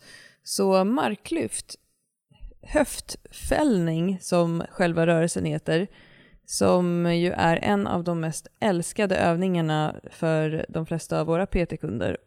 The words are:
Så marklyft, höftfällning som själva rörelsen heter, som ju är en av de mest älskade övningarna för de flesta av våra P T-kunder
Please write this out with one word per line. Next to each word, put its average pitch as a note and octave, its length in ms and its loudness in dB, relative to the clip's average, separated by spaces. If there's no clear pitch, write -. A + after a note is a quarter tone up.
Så F#3+ 400 2
marklyft, A#3 920 -4
höftfällning F#3+ 1600 0
som E3+ 480 0
själva E3+ 380 0
rörelsen E3+ 380 2
heter, D#3+ 420 -2
som F3 720 2
ju E3+ 160 2
är E3 260 2
en G3+ 300 0
av F3 160 -2
de E3+ 160 -2
mest D#3+ 280 -6
älskade F#3+ 580 0
övningarna E3 760 0
för D#3 580 -2
de D#3+ 160 -4
flesta E3 340 -4
av D#3 80 -2
våra E3 180 0
P F3+ 200 0
T-kunder A2+ 600 -4